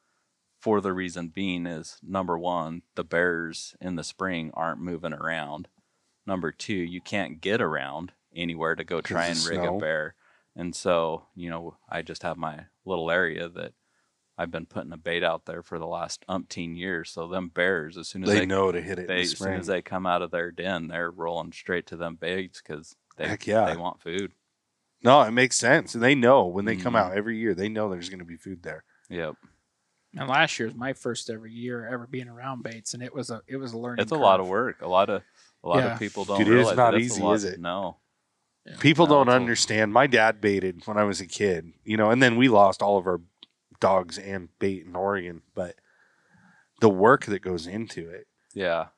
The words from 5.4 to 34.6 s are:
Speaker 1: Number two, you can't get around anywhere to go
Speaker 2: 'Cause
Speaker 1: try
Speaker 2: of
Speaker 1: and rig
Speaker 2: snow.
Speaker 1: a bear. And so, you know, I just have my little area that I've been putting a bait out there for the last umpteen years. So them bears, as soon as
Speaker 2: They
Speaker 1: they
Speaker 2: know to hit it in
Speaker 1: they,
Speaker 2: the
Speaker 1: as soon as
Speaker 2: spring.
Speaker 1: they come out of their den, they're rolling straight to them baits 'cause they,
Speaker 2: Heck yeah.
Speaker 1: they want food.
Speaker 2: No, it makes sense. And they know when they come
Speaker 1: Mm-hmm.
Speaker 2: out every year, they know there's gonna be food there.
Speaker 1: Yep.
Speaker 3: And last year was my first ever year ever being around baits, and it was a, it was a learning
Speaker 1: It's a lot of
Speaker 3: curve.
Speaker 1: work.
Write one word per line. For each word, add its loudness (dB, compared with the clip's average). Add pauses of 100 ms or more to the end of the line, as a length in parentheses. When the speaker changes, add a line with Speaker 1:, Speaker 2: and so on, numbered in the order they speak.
Speaker 1:
Number -4
two, -10
you -6
can't -6
get 0
around -6 (220)
anywhere -4
to -10
go -4
Speaker 2:
'Cause -8
Speaker 1:
try 0
Speaker 2:
of -2
Speaker 1:
and -2
rig -4
Speaker 2:
snow. -2
Speaker 1:
a -6
bear. -4 (400)
And -8
so, -2
you -12
know, -12 (100)
I -8
just -14
have -6
my -10 (180)
little -4
area -2
that -12 (640)
I've -6
been -10
putting -12
a -16
bait -4
out -2
there -10
for -10
the -8
last -8
umpteen -8
years. -6
So -10
them -6
bears, -2
as -12
soon -10
as 2
Speaker 2:
They 4
Speaker 1:
they 0
Speaker 2:
know 2
to -4
hit -8
it -8
in -10
Speaker 1:
they, -2
Speaker 2:
the 2
Speaker 1:
as -2
soon -4
as -6
Speaker 2:
spring. 0
Speaker 1:
they -4
come -6
out 0
of -6
their -4
den, -6
they're -6
rolling -6
straight -6
to -14
them -8
baits -6
'cause -14 (200)
they, -4
Speaker 2:
Heck -6
yeah. 4
Speaker 1:
they -2
want -8
food. -8 (680)
Speaker 2:
No, 10
it 2
makes 2
sense. 2
And -4
they 6
know 6
when -2
they 0
come -2
Speaker 1:
Mm-hmm. 4
Speaker 2:
out -4
every -4
year, 0
they -2
know -2
there's -8
gonna -14
be -16
food -14
there. -14 (240)
Speaker 1:
Yep. -8 (800)
Speaker 3:
And -6
last 2
year -2
was -12
my -6
first -6
ever -12
year -10
ever -8
being -10
around -10
baits, -10
and -12
it -12
was -8
a, -10
it -10
was -10
a -8
learning -2
Speaker 1:
It's -4
a 2
lot 8
of -2
Speaker 3:
curve. -4
Speaker 1:
work. -2